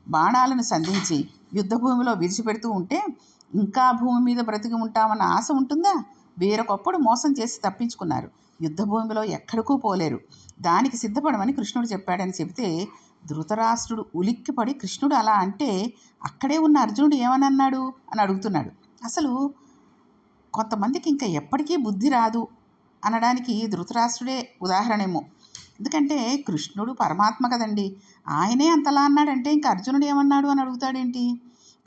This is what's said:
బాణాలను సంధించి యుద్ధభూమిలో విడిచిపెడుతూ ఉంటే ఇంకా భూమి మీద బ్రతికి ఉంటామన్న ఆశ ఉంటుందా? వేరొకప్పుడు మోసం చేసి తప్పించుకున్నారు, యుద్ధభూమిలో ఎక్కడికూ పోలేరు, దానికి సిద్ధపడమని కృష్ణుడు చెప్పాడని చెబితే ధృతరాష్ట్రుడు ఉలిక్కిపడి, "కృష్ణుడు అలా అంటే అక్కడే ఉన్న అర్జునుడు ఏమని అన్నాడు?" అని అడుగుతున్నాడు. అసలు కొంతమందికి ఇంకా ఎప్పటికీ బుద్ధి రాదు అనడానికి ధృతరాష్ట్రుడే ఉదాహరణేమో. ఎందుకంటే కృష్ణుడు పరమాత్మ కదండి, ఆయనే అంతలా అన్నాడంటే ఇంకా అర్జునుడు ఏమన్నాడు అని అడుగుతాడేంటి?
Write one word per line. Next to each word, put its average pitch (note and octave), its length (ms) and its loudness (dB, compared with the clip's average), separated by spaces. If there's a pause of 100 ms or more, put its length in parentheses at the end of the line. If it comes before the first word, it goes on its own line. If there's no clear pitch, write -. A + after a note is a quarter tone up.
బాణాలను A#3+ 540 2
సంధించి E3+ 680 -2 (260)
యుద్ధభూమిలో A#3+ 600 0
విడిచిపెడుతూ G#3+ 580 -4
ఉంటే G#3+ 340 -4 (500)
ఇంకా G#3+ 360 4
భూమి A#3+ 320 2
మీద A#3+ 200 2
బ్రతికి A3 320 -4
ఉంటామన్న A3 460 0
ఆశ F#3 300 0
ఉంటుందా? D4 520 2 (360)
వేరొకప్పుడు G#3 580 0
మోసం C4+ 420 2
చేసి A#3 260 -6
తప్పించుకున్నారు, F#3+ 640 -4 (320)
యుద్ధభూమిలో G#3+ 600 -2
ఎక్కడికూ A3+ 540 -2
పోలేరు, F3 420 -2 (420)
దానికి A3+ 360 2
సిద్ధపడమని A#3+ 560 -2
కృష్ణుడు A#3+ 340 -4
చెప్పాడని F#3+ 440 -4 (100)
చెబితే F3+ 460 -4 (380)
ధృతరాష్ట్రుడు A3 800 -2 (100)
ఉలిక్కిపడి, A#3 580 -2
"కృష్ణుడు C#4 420 -2
అలా A3 160 2
అంటే G3+ 600 0 (300)
అక్కడే C#4 340 -2
ఉన్న D#4 200 6
అర్జునుడు C4 380 4
ఏమని C4 300 4
అన్నాడు?" C4 480 2 (180)
అని G#3+ 100 0
అడుగుతున్నాడు. F#3+ 500 -2 (340)
అసలు C#4 480 -2 (1000)
కొంతమందికి A3+ 560 -2
ఇంకా C#4+ 160 0
ఎప్పటికీ B3 500 -2
బుద్ధి A3 340 0
రాదు A3+ 380 2 (580)
అనడానికి A3+ 640 0
ధృతరాష్ట్రుడే A#3 920 -4
ఉదాహరణేమో. F#3+ 580 0 (600)
ఎందుకంటే C#4+ 680 0
కృష్ణుడు G3+ 460 -4
పరమాత్మ G#3+ 540 0
కదండి, G#3 480 -2 (320)
ఆయనే G#3 400 2
అంతలా C#4+ 340 4
అన్నాడంటే C#4+ 520 2
ఇంకా D4 160 2
అర్జునుడు C4 360 0
ఏమన్నాడు C#4 420 4
అని C#4 140 2
అడుగుతాడేంటి? B3+ 800 -4 (460)